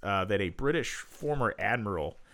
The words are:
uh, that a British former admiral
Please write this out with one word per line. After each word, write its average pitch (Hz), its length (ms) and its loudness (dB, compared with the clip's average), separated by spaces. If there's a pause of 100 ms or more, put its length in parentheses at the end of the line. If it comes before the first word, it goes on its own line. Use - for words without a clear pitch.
uh, 98 240 2
that 98 140 2
a 92 100 0
British 143 460 0
former 139 600 -2
admiral 101 600 0 (160)